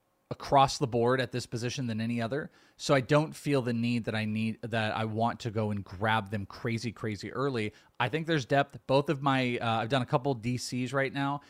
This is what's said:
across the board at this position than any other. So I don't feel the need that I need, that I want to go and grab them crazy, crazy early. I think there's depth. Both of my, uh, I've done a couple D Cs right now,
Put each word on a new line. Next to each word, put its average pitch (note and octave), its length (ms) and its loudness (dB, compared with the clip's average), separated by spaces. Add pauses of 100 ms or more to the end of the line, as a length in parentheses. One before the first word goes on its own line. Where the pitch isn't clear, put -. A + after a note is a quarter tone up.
(320)
across - 480 4
the C#3+ 80 2
board B2 340 2
at A#2+ 100 -4
this B2 140 -4
position B2 420 -4
than A2 140 -2
any A#2 180 -2
other. C3 300 -4 (280)
So - 160 2
I C#3 80 6
don't D3 340 2
feel C#3+ 260 2
the A#2+ 120 -2
need A#2 320 0
that A2 100 -2
I G#2+ 100 -2
need, A2 380 -2
that A2 340 -2
I A2 80 0
want A2 360 -2
to A#2 100 -6
go G#2+ 200 0
and G2+ 120 -4
grab G#2 480 0
them G2+ 140 -4
crazy, A#2 460 -4
crazy G#2+ 400 -8
early. A#2+ 420 -2 (260)
I B2 100 2
think D#3 180 -2
there's D#3 180 2
depth. C#3 320 2 (100)
Both C#3 220 4
of C#3 120 -2
my, C3 380 2
uh, A2+ 220 0
I've A2+ 80 -4
done C3+ 120 2
a A#2+ 40 -2
couple C#3 280 0
D A#2+ 240 -2
Cs B2 360 -6
right C3+ 200 0
now, C#3 360 -4